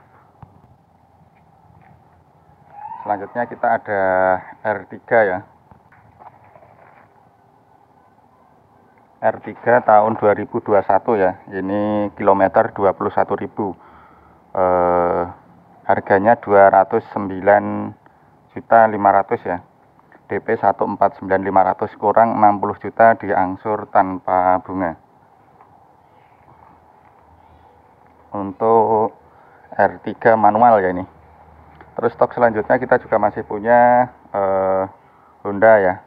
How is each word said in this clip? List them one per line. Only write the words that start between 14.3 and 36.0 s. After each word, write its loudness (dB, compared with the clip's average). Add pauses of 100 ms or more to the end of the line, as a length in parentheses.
Eh, 0 (600)
harganya 0
dua 4
ratus 0
sembilan -2 (640)
juta 2
lima 0
ratus, -2
ya. -8 (720)
D -6
P -4
satu -2
empat -4
sembilan -4
lima 2
ratus -6
kurang 0
enam 2
puluh -6
juta 2
diangsur -6
tanpa 0
bunga. -8 (3250)
Untuk 0 (560)
R -2
tiga 0
manual, 4
ya, -2
ini. -8 (880)
Terus -4
stok -2
selanjutnya 0
kita 0
juga -4
masih -4
punya, 2 (240)
eh, -2 (560)
Honda, 4
ya. 0 (120)